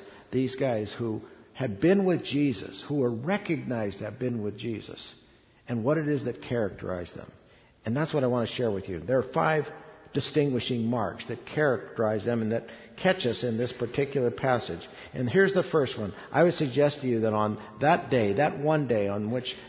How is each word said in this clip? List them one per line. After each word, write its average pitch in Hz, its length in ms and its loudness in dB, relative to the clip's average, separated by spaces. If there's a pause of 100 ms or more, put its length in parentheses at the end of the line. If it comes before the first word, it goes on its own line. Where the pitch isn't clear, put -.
(300)
these 127 260 0
guys 113 420 -2
who 110 240 -4 (320)
had 107 260 -4
been 190 240 6
with 180 180 2
Jesus, - 640 -2
who 147 100 -2
were 123 140 2
recognized 123 920 -2
to 107 40 -6
have 107 140 -8
been 120 240 -2
with 104 160 -4
Jesus, - 560 -8 (540)
and 117 140 -2
what 147 140 2
it 156 100 -2
is 143 200 0
that 120 160 -6
characterized 95 760 -4
them. - 160 -16 (540)
And 113 80 0
that's 151 200 0
what 139 100 2
I 127 40 2
wanna 120 180 2
share 117 240 0
with 98 180 -4
you. 87 120 -6
There 110 180 2
are 117 160 0
five 156 320 2 (480)
distinguishing 127 720 0
marks 113 400 -2
that - 180 -8
characterize 110 800 0
them 117 160 0
and 110 120 0
that 117 120 -2 (380)
catch 185 240 2
us 113 160 0
in 117 160 0
this 120 140 -2
particular 127 580 0
passage. 117 500 0 (320)
And 127 160 -2
here's 185 240 6
the 180 120 4
first 139 340 2
one. 101 160 -4 (180)
I 160 120 6
would 170 100 6
suggest 143 460 2
to 131 80 -2
you 113 120 2
that 110 120 2
on 107 280 0 (200)
that 160 300 4
day, 107 240 4
that 143 240 2
one 147 280 2
day 104 220 2
on 107 240 -2
which 127 220 -4 (140)